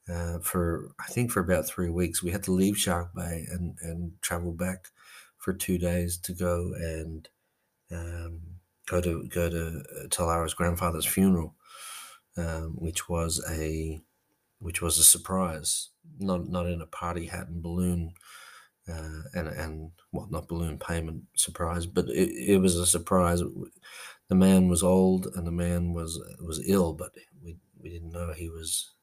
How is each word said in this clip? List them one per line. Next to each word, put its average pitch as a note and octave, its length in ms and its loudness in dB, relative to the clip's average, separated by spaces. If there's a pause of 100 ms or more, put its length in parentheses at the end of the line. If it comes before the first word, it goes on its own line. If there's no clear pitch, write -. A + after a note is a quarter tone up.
(120)
uh, E2+ 280 -4
for, E2+ 500 -2 (100)
I - 60 -10
think A#2+ 240 -2
for G2+ 100 2
about E2+ 260 2
three F2 240 -2
weeks. E2+ 320 0
We F2 100 -2
had F#2+ 120 -4
to F#2+ 80 0
leave G2 240 4
Shark F2 380 0
Bay E2+ 360 -6
and, F2 300 -6
and E2+ 400 -6
travel F2 320 -4
back F#2 380 -6 (480)
for - 140 -4
two F#2 260 0
days F2 400 0
to - 140 -8
go F2 440 0
and, D#2+ 520 -6 (640)
um, E2+ 500 -8 (460)
go F2+ 140 2
to, E2+ 280 -2
go E2+ 220 0
to, E2 320 -4 (180)
uh, C#2 80 -12
Talara's E2 460 0
grandfather's E2+ 520 0
funeral, F#2 480 4 (840)
um, D#2+ 400 -4
which E2 320 -6
was E2+ 420 -2
a, D#2+ 500 -4 (600)
which - 200 -6
was E2+ 180 2
a D#2+ 60 8
surprise. F2 840 2 (280)
Not, F#2 300 0
not F2 180 0
in F2 140 -2
a D#2+ 60 -10
party E2+ 400 -6
hat E2+ 220 -10
and E2+ 140 -8
balloon, F2 520 0 (760)
uh, D#2+ 340 -8 (120)
and, E2 140 -2
and, D#2+ 420 -8 (220)
well, F2 180 -8
not D#2 160 -6
balloon E2 320 -4
payment E2 440 -4 (120)
surprise, E2+ 520 -2
but F2+ 220 0
it, - 220 2 (240)
it F#2+ 60 8
was F#2 160 6
a F2 100 2
surprise. F2 560 4 (840)
The F#2+ 60 2
man F#2 340 10
was F2 140 4
old F#2 520 6
and E2+ 120 -4
the E2+ 60 -2
man F2 400 0
was, E2 280 -6 (200)
was E2 280 -6
ill, F#2 240 4
but D#2 180 -10 (320)
we, E2 140 -14 (240)
we F2 100 -14
didn't E2 220 -12
know E2+ 200 -6
he E2 160 -8
was D#2+ 440 -8 (100)